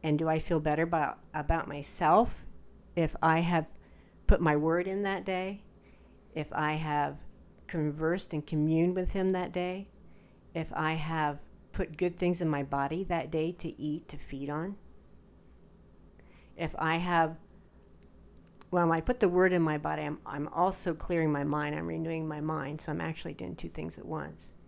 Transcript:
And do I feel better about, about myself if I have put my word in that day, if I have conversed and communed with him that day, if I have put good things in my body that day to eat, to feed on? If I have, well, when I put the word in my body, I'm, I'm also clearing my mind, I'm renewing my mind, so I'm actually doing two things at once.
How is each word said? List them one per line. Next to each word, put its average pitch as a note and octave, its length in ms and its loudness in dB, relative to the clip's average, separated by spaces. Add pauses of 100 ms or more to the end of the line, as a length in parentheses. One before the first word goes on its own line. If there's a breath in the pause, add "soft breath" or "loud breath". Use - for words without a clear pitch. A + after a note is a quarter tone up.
And D3+ 140 2
do D#3+ 100 0
I D#3+ 120 4
feel D#3+ 200 0
better D#3 240 2
about, E3 360 0 (140)
about D#3 340 0
myself E3 800 2 (500)
if E3 260 2
I D#3+ 180 6
have E3+ 340 2 (540 loud breath)
put F#3 140 8
my D#3 140 4
word D#3+ 320 2
in G3 160 -2
that G3 220 -2
day, F#3+ 360 -4 (720 loud breath)
if D3+ 200 -6
I D3+ 200 2
have D3 440 0 (500)
conversed D#3+ 640 0
and D3+ 140 -4
communed D#3+ 480 4
with F3+ 180 0
him F#3+ 180 2
that F3+ 200 -2
day, F#3 380 -4 (640 loud breath)
if A#2+ 200 -4
I D#3 200 0
have D#3 460 0 (320)
put E3 260 -4
good F3 200 0
things F3+ 240 0
in E3 80 2
my C#3+ 140 0
body C#3+ 400 -2
that E3 260 -2
day D#3+ 240 0
to - 280 -8
eat, D3 260 -4
to D3 100 -10
feed C#3 320 -8
on? E3 260 -4 (1800 loud breath)
If D#3+ 200 -4
I D#3+ 200 0
have, E3 400 2 (1300)
well, F3 160 4
when E3 100 4
I D#3+ 40 -2
put B3 180 0
the F#3+ 100 6
word F3+ 240 6
in F3 80 4
my D#3 160 2
body, D3+ 260 -2
I'm, D3 220 -6
I'm D3 220 -4
also F#3 460 0
clearing D#3+ 380 0
my C#3+ 120 0
mind, D3 320 -2
I'm E3 120 -6
renewing D#3+ 400 -4
my D3+ 140 -6
mind, D3+ 400 -4
so D#3+ 100 -6
I'm E3 100 -4
actually D#3+ 320 -6
doing F3 220 -10
two E3 140 -8
things D#3+ 280 -10
at - 80 -16
once. D#3 500 -10 (120)